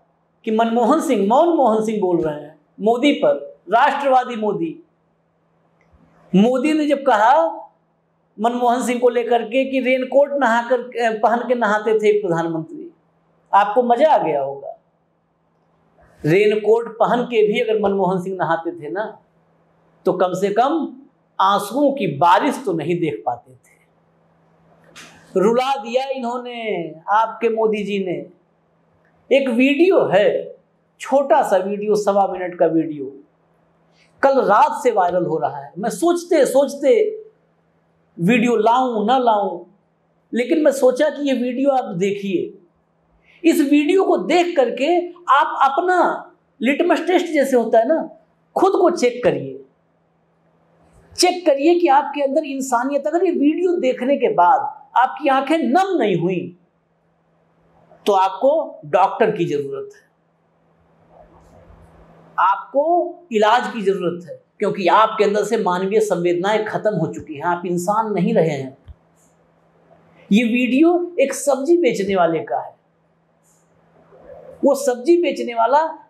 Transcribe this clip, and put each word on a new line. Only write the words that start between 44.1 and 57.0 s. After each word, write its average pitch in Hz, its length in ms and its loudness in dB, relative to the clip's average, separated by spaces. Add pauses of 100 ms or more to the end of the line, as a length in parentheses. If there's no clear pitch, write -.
देख 339 400 0
करके 285 520 0
आप - 640 0
अपना 349 580 0 (320)
litmus 330 440 0
test 349 200 2
जैसे 269 300 0
होता 233 220 2
है - 100 2
ना, 320 220 -2 (460)
खुद 381 160 4
को 339 180 2
check 240 340 -2
करिए, 139 400 -4 (1500)
Check 359 300 0
करिए 311 340 2
कि 330 80 2
आपके 285 340 2
अंदर 277 220 -2
इंसानियत, 269 600 -4
अगर 339 180 0
ये 349 80 2
वीडियो 320 440 0
देखने 254 400 0
के 233 180 0
बाद - 600 0
आपकी 254 320 0
आंखें 269 300 0
नम 349 400 0
नहीं 208 180 0
हुई, 170 400 -4 (1500)